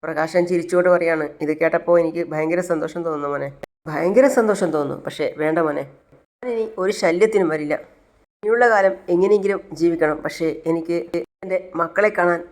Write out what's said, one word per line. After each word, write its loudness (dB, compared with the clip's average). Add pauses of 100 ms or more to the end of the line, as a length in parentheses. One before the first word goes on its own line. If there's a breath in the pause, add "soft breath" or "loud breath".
പ്രകാശൻ 0
ചിരിച്ചുകൊണ്ട് 2
പറയാണ്. 2 (120)
ഇത് -2
കേട്ടപ്പോൾ 2
എനിക്ക് -2
ഭയങ്കര -2
സന്തോഷം -4
തോന്നുന്നു -4
മോനെ. -4 (380)
ഭയങ്കര 4
സന്തോഷം 2
തോന്നുന്നു. -4
പക്ഷേ -6
വേണ്ട 0
മോനെ, -2 (540)
ഞാനിനി -6 (100)
ഒരു -2
ശല്യത്തിനും 2
വരില്ല. -4 (680)
ഇനിയുള്ള 2
കാലം 4 (140)
എങ്ങനെയെങ്കിലും 2 (120)
ജീവിക്കണം. 0
പക്ഷേ -4 (200)
എനിക്ക് -2 (460)
എൻ്റെ -4
മക്കളെ 2
കാണാൻ 0 (120)